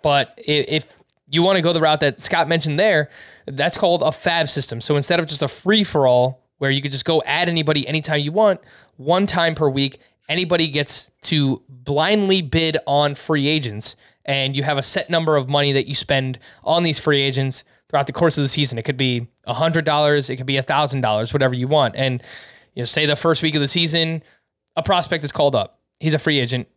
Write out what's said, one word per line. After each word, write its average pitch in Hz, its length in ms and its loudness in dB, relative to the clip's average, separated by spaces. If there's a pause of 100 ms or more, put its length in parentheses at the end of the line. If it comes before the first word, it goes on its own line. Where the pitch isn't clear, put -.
But 143 360 0
i-, 147 280 -2
if - 300 -6 (300)
you 151 140 0
wanna 185 200 4
go 170 120 2
the 165 80 2
route 156 200 2
that 143 180 0
Scott 165 280 0
mentioned 156 300 0
there, 175 320 2 (380)
that's 143 300 -2
called 175 260 2
a 127 80 2
fab 165 380 -2
system. 120 320 -2
So 147 160 0
instead 170 220 0
of 165 60 -2
just 151 160 -4
a 147 60 -2
free-for-all 131 920 2 (180)
where 139 120 -2
you 135 120 0
could 139 100 -6
just 135 140 -4
go 160 200 2
add 165 240 0
anybody 156 380 0
anytime 151 320 -2
you 147 120 -4
want, 202 280 2 (380)
one 170 280 0
time 165 300 0
per 151 120 2
week, 135 320 -2 (300)
anybody 165 380 0
gets 143 420 -2 (120)
to 139 460 0
blindly 175 760 0
bid 160 420 0
on 143 300 2
free 143 320 -2
agents, 127 480 -2 (300)
and 139 300 -2
you 139 60 -2
have 143 160 -2
a 135 60 -4
set - 260 -2
number 160 260 0
of 131 140 0
money 143 220 2
that 135 160 0
you 139 80 -6
spend 131 420 -2 (260)
on 170 200 2
these 156 160 0
free 143 220 2
agents 135 420 -2 (260)
throughout 139 160 0
the 131 80 -10
course 165 240 2
of 147 60 0
the 135 40 0
season. 127 300 0
It 113 80 -6
could 135 120 -6
be 123 300 -2 (180)
a 117 100 -6
hundred 160 300 0
dollars, 147 440 2
it 131 60 -4
could 127 100 -10
be 135 120 0
a 131 40 0
thousand 135 400 0
dollars, 110 320 0
whatever 135 220 2
you 123 120 -2
want. 139 280 2
And, 127 260 -2 (540)
you - 60 -8
know, 120 40 -4
say 151 200 0
the 147 100 2
first 160 260 2
week 156 140 0
of 151 60 2
the 143 60 0
season, 165 540 0 (540)
a 165 80 -2
prospect 170 400 0
is 143 80 -6
called 143 240 2
up. 98 240 -2 (200)
He's 156 140 0
a 151 60 0
free 147 200 2
agent. 123 380 -2